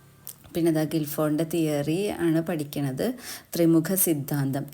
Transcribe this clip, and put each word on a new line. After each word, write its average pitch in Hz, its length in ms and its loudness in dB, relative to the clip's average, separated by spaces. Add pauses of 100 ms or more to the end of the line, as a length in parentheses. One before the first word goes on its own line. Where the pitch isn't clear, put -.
(540)
പിന്നെ 170 160 2
ദാ 156 120 2
ഗിൽഫോർഡിൻ്റെ 151 600 0
തിയറി 160 640 0
ആണ് 165 320 0
പഠിക്കണത്. 151 760 -2 (400)
ത്രിമുഖ 165 400 4
സിദ്ധാന്തം, 143 800 0